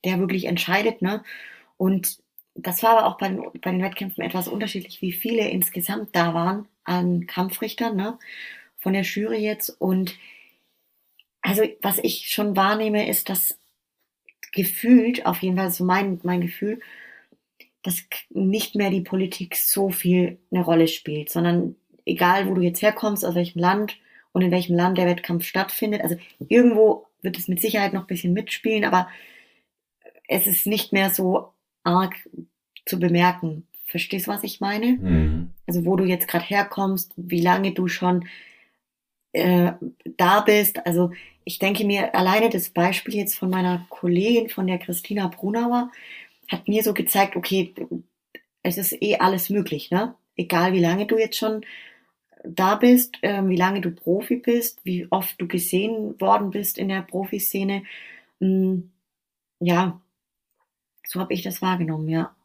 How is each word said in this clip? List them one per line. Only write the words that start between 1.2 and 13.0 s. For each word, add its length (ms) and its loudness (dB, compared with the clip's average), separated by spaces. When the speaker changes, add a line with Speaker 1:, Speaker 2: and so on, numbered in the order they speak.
Speaker 1:
Und 420 0
das 260 -6
war 160 6
aber 80 4
auch 120 -2
bei 100 -4
den, 120 -4
bei 100 -4
den 120 0
Wettkämpfen 420 -8
etwas 240 -4
unterschiedlich, 520 -8
wie 120 -4
viele 360 -2
insgesamt 680 -4
da 180 2
waren 320 -2
an 460 0
Kampfrichtern, 680 -4
ne? 220 -4
Von 160 -2
der 100 0
Jury 360 -4
jetzt. 320 -4
Und 460 -2
also, 200 0
was 180 -2
ich 340 -4
schon 240 -2
wahrnehme, 520 2